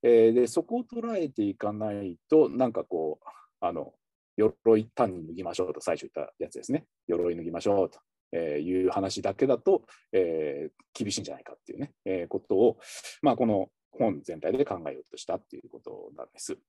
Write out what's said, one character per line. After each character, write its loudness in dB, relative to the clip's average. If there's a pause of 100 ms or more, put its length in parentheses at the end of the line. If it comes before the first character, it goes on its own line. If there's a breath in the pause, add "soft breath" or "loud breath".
え 10
ー、 6
で、 6
そ 0
こ -4
を -4
捉 -6
え -2
て -4
い -2
か -4
な -6
い -8 (140)
と、 8
な 0
ん -4
か -4
こ -4
う、 -20 (320 loud breath)
あ -2
の、 -10 (420)
鎧 4 (100)
単 0
に -10
脱 -12
ぎ -10
ま -6
し -6
ょ 0
う -6
と、 -8
最 -2
初 -14
言 -6
っ -10
た -20
や -8
つ -18
で -14
す -12
ね。 -4 (220)
鎧 0
脱 -10
ぎ -8
ま -8
し -4
ょ 2
う -8
と、 -20 (320)
え -4
ー、 -4
い 0
う 4
話 -4
だ -2
け 2
だ 2
と、 2 (300 soft breath)
え 0
ー、 -20 (240)
厳 -4
し -6
い -6
ん -10
じ -10
ゃ -12
な -18
い -20
か -18
っ -20
て -16
い -12
う -12
ね、 -8 (140)
え -4
ー、 -20
こ -4
と -2
を、 4 (420 loud breath)
ま 4
あ、 0
こ 2
の 2 (220)
本 0
全 -10
体 -2
で 2
考 -6 (100)
え -6
よ -12
う -20
と -18
し -16
た -6
っ -10
て -20
い -16
う -20
こ -20
と -16
な -16
ん -14
で -20
す。 -10 (120)